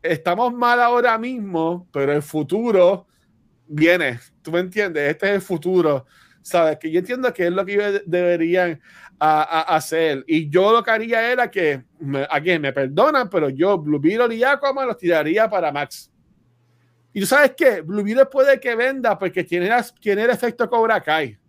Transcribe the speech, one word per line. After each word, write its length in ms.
"Estamos 520
mal 260
ahora 380
mismo, 720
pero 200
el 100
futuro 880
viene". 520
¿Tú 120
me 80
entiendes? 500
Este 160
es 80
el 80
futuro, 640
¿sabes? 380
Que 120
yo 100
entiendo 340
que 120
es 60
lo 140
que 80
ellos 180
de-, 140
deberían 760
a, 220
a, 340
hacer. 520
Y 200
yo 240
lo 100
que 100
haría 400
era 180
que, 320
me, 320
again, 320
me 100
perdonan, 560
pero 200
yo 280
Blue 220
Beetle 340
y 120
Aquaman 420
los 100
tiraría 520
para 240
Max. 380
¿Y 80
tú 60
sabes 300
qué? 240
Blue 240
Beetle 220
puede 340
que 160
venda 420
porque 240
tiene 240
las, 280
tiene 280
el 80
efecto 400
Cobra 300
Kai 360